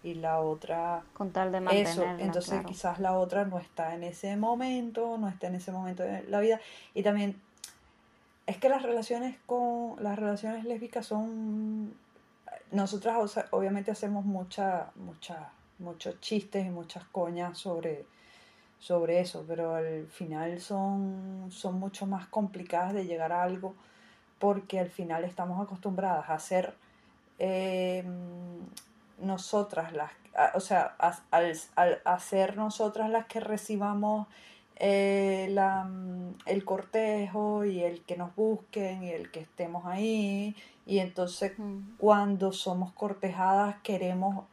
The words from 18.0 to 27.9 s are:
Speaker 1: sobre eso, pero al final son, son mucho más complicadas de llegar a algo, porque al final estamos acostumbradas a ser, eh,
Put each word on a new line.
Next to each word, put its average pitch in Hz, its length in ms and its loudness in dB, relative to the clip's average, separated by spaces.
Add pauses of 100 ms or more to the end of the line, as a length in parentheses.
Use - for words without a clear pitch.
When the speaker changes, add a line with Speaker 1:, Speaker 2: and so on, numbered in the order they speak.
Speaker 1:
sobre 170 400 4
eso, 170 260 -4
pero 165 300 -2
al 160 320 -2
final 165 520 -6
son, 190 920 -2
son 185 280 -4
mucho 196 280 -4
más 190 200 -2
complicadas 185 680 0
de 190 120 0
llegar 165 260 0
a 175 120 2
algo, 185 300 -2 (680)
porque 196 400 2
al 180 100 0
final 165 340 -2
estamos 180 380 -2
acostumbradas 185 680 -2
a 156 100 2
ser, 185 340 0 (640)
eh, 185 640 0 (1160)